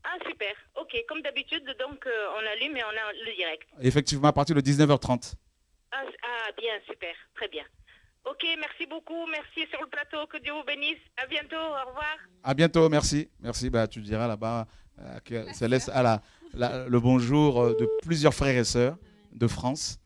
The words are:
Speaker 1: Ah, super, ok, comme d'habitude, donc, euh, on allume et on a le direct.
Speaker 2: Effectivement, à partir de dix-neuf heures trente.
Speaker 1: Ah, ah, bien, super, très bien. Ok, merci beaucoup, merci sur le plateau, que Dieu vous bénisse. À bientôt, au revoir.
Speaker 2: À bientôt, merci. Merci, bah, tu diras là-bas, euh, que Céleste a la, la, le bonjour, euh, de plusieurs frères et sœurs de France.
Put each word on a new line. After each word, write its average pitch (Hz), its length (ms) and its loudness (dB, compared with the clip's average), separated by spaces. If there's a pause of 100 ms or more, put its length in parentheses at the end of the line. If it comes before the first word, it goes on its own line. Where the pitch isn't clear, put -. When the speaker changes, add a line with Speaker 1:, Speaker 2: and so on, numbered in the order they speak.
Speaker 1:
Ah, 349 120 -6 (120)
super, 208 260 -6 (240)
ok, 247 300 -6
comme 311 140 -8
d'habitude, 277 420 -6 (160)
donc, 269 260 -8
euh, 262 40 -4 (240)
on 220 180 -4
allume 262 240 -4
et 247 80 -4
on 214 40 -6
a 214 240 -6
le 220 220 -10
direct. 170 320 -6 (140)
Speaker 2:
Effectivement, 139 480 2
à 143 60 6
partir 147 200 2
de 143 60 6
dix-neuf 143 300 4
heures 135 100 6
trente. - 340 -2 (580)
Speaker 1:
Ah, 269 120 -6
ah, 233 540 -8
bien, 226 140 -2 (140)
super, 170 280 -10 (200)
très 214 140 -6
bien. 151 160 -10 (600)
Ok, 277 200 -6 (140)
merci 311 280 -8
beaucoup, 320 440 -8
merci 311 400 -8
sur 285 100 -8
le 311 80 -10
plateau, 294 380 -8
que 302 160 -12
Dieu 294 100 -8
vous 294 120 -8
bénisse. 294 360 -6 (160)
À 262 100 -6
bientôt, 302 300 -8
au 294 320 -6
revoir. 302 280 -6 (260)
Speaker 2:
À 135 120 -2
bientôt, 160 340 6
merci. 147 400 0 (120)
Merci, 123 300 -4
bah, 113 160 2
tu 110 140 -10
diras 107 260 -2
là-bas, 113 400 -4 (320)
euh, - 220 -16
que 113 320 -10
Céleste 123 400 2
a 131 100 4
la, 113 200 4 (320)
la, 123 340 -2
le 120 120 6
bonjour, 127 600 6
euh, 117 160 6
de 110 100 2 (160)
plusieurs 156 300 4
frères 139 240 2
et 120 80 4
sœurs 123 320 2 (360)
de 117 140 2
France. - 600 -2